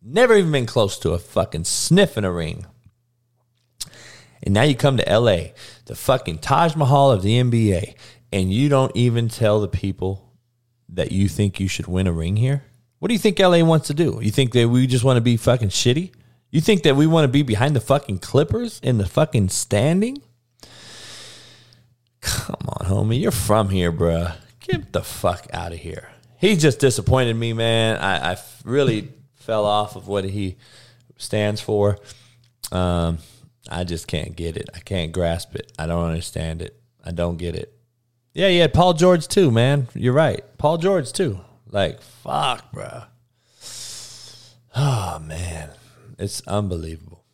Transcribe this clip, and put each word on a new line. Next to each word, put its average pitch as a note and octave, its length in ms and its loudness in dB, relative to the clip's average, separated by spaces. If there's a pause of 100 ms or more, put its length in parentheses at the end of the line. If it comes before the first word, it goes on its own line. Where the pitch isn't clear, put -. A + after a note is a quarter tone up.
never A3 320 4
even F#3 160 4
been C3+ 140 0
close G#2+ 360 0
to D#2+ 100 -2
a E2+ 80 0
fucking - 460 -4
sniff - 520 2
in G#2+ 80 -4
a F#2 80 -2
ring. E2+ 320 -6 (1800)
And - 140 0
now G#2+ 80 4
you C#3+ 140 2
come C#3 200 2
to - 120 0
L A2+ 200 4
A, E2+ 240 0 (340)
the - 100 -14
fucking E2+ 420 -2
Taj D#3 380 0
Mahal C#3 340 4
of G2+ 120 2
the G#2+ 140 2
N B2 140 2
B A2 240 2
A, - 220 -6 (360)
and F#2+ 200 0
you C3 160 2
don't C3+ 260 2
even A#2 340 0
tell G#2+ 320 2
the G#2 60 -2
people F#2+ 680 -6 (560)
that E2+ 220 -4
you G2 180 2
think G2+ 300 -2
you G2 80 -2
should - 220 -6
win F#2 180 0
a F2 60 0
ring E2 240 -2
here? C3+ 260 0 (380)
What E3+ 80 -4
do A#3+ 60 0
you G#3 40 0
think G3+ 220 0
L F#3 120 6
A E3+ 120 6
wants D#3+ 240 4
to D3 60 -4
do? C#3+ 280 0
You - 80 0
think B2 220 0
that A#2 160 4
we B2+ 180 4
just B2 160 0
wanna B2 180 4
be A#2 160 2
fucking A#2 340 2
shitty? D3 440 0 (380)
You D#3+ 80 2
think F#3 240 2
that C#3+ 100 6
we C#3+ 100 6
wanna D#3+ 220 4
be C3+ 160 2
behind B2+ 320 0
the C3 60 2
fucking A#2+ 400 -2
Clippers G#3+ 600 -2
in B2+ 180 0
the F#2+ 100 0
fucking B2 400 0
standing? F#3 720 -2 (2000)
Come - 480 -6
on, - 180 -8
homie. G2+ 340 0
You're G3+ 120 0
from G#2 380 0
here, F2+ 200 2
bruh. E2 460 -2 (240)
Get F4 320 -6
the E2+ 100 -4
fuck - 500 -6
outta E2+ 240 -8
here. E2 340 -14 (280)
He G3+ 180 2
just D3+ 220 4
disappointed B2+ 560 2
me, A#2 180 -4
man. A2+ 440 0
I, F#2 220 -2
I D#2 140 -2
f-, - 320 -12
really A#2+ 440 0 (260)
fell G#2+ 320 -4
off G#2 300 0
of G2 100 -16
what G2+ 160 -2
he F#2+ 360 -6 (580)
stands G#2 440 -2
for. G#2 380 0 (720)
Um, F2 480 0 (520)
I F2+ 140 -6
just E2+ 220 -10
can't D#2+ 280 -8
get E2 220 -8
it. - 180 -12
I - 40 -18
can't E2+ 340 -6
grasp E2+ 420 -4
it. - 240 -12
I D#2+ 80 -6
don't E2+ 200 -2
understand D#2+ 560 -6
it. - 180 -16 (240)
I F2+ 60 -12
don't F2 260 -4
get E2+ 180 -6
it. - 200 -12 (580)
Yeah, F#3+ 160 0
he F3+ 80 4
had E3 160 4
Paul F3 220 4
George F3 340 4
too, F3+ 220 4
man. B2+ 440 2
You're B2 200 0
right. D3 280 2 (140)
Paul D#3+ 220 0
George F3 340 0
too. G#2+ 280 -2 (260)
Like, G2 340 -2
fuck, - 720 -6
bro. - 300 -14 (1700)
Oh, A2 440 -2
man. D#2+ 500 -10 (500)
It's F#2+ 280 -8
unbelievable. E2+ 880 -8